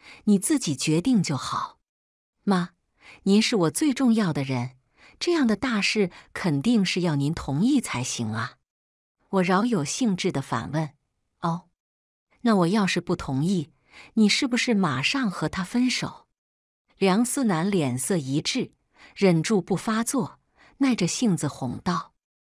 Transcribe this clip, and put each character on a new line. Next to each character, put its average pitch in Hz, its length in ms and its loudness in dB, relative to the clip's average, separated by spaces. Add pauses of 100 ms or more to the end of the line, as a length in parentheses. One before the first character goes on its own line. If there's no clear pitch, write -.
(260)
你 202 140 4
自 294 180 0
己 160 160 -2
决 160 280 0
定 233 200 2
就 156 140 -2
好。 - 440 -6 (640)
妈， 180 260 0 (540)
您 202 180 4
是 226 160 0
我 165 140 2
最 285 220 0
重 240 200 2
要 208 180 0
的 139 120 -4
人， 131 340 -6 (420)
这 349 140 0
样 302 120 2
的 214 120 2
大 226 240 -2
事 196 280 0 (240)
肯 147 280 0
定 226 240 4
是 175 160 -2
要 165 160 0
您 139 160 0
同 143 300 -4
意 262 180 4
才 - 200 -6
行 113 300 -4
啊。” 113 260 -6 (760)
我 190 120 2
饶 190 220 2
有 214 180 0
兴 202 320 0
致 180 160 -2
地 135 100 -2
反 110 300 -6
问 156 220 -4 (480)
：“哦， 170 220 -4 (800)
那 226 160 4
我 175 100 4
要 202 200 2
是 175 140 0
不 175 160 -2
同 135 260 -4
意， 175 300 -2 (400)
你 214 160 4
是 - 180 0
不 233 80 -2
是 233 180 0
马 151 280 2
上 254 280 0
和 156 200 -4
他 190 140 -6
分 247 260 0
手？” - 380 -6 (720)
梁 196 280 4
思 269 200 -2
南 180 240 0
脸 143 280 0
色 190 180 -2
一 139 260 -2
滞， - 320 -4 (420)
忍 175 280 4
住 202 180 2
不 180 140 -2
发 220 280 -2
作， 226 360 -4 (380)
耐 262 180 2
着 180 120 0
性 202 300 0
子 151 100 -4
哄 - 360 -6
道 - 300 -4 (460)